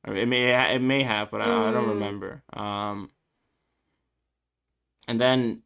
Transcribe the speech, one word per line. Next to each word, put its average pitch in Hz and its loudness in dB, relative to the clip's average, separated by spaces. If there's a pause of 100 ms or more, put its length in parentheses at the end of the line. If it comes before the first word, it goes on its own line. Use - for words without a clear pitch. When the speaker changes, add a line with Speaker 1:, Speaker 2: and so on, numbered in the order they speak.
Speaker 1:
Or 104 -6
it 110 0
may, 123 4
it 127 2
may 135 2
have, 107 -2
but 107 -4
I, 110 2
I 113 0
don't 120 0
Speaker 2:
Mm. - 0
Speaker 1:
remember. 101 -6
Um, 101 -6 (2000)
and 117 -2
then 127 2